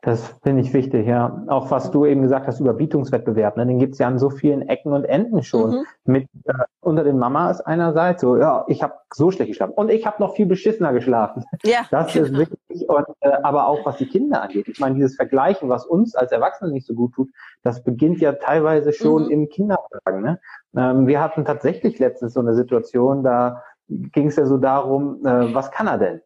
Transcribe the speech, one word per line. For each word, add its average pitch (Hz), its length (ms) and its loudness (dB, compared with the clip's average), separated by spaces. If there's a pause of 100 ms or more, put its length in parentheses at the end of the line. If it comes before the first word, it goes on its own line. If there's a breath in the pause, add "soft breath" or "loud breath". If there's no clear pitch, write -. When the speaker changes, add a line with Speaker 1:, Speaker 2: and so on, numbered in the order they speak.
Speaker 1:
Das - 400 -4
finde 139 200 2
ich - 100 -2
wichtig, 131 340 0
ja. 120 420 0
Auch 135 220 -2
was 135 200 -2
du 147 160 4
eben 139 160 4
gesagt 131 240 2
hast, 123 120 -6
Überbietungswettbewerb, 120 1000 0
ne? 120 80 0
Den 127 120 2
gibt's 135 200 0
ja 127 100 2
an 127 100 0
so 135 120 2
vielen 139 360 0
Ecken 143 280 -2
und 143 100 0
Enden 196 380 0
schon. 226 340 0
Speaker 2:
Mhm. 269 80 -4 (200)
Speaker 1:
Mit, 131 220 2 (180)
äh, - 80 -4 (280)
unter 160 240 0
den 139 140 2
Mamas 151 420 0
einerseits, 170 640 0
so, 123 160 4
„Ja, 135 300 2
ich - 140 -2
hab - 200 -8 (100)
so 160 180 2
schlecht 135 200 -4
geschlafen - 240 -4
und 214 160 0
ich 220 160 2
hab 214 120 -4
noch 196 180 -2
viel 208 100 2
beschissener 180 480 0
geschlafen.“ 117 500 0 (180)
Speaker 2:
Ja, 233 280 0
Speaker 1:
Das 160 260 0
ist 143 160 2
Speaker 2:
genau. 135 60 0
Speaker 1:
wirklich, - 500 -4
und, 147 160 2 (160)
äh, 139 80 2 (140)
aber 143 240 0
auch 147 180 -2
was 135 140 -6
die 135 80 -4
Kinder 262 360 0
angeht. - 260 -6
Ich - 100 -14
meine, 135 160 0
dieses 135 220 0
Vergleichen, 139 520 0
was 117 160 0
uns 214 300 0
als 127 180 0
Erwachsene 156 400 -2
nicht 135 140 -6
so 120 80 -8
gut 120 180 -2
tut, 131 160 -4 (340 loud breath)
das 120 220 -4
beginnt 151 360 0
ja 147 120 2
teilweise 151 600 2
schon 156 300 2
Speaker 2:
Mhm. - 60 -2
Speaker 1:
im 151 200 0
Kinderwagen, 131 720 -4
ne? 151 180 -2 (340 loud breath)
Ähm, 127 340 2
wir 143 120 4
hatten 156 240 -2
tatsächlich 151 540 -2
letztens 123 340 -2
so 131 80 0
eine 117 140 2
Situation, 123 680 0
da 123 400 0 (260 loud breath)
ging's 143 480 -2
ja 147 100 2
so 135 100 4
darum, 135 680 0
äh, 123 280 2
„Was 135 160 -2
kann 214 180 -4
er 123 100 -2
denn?“ 95 280 0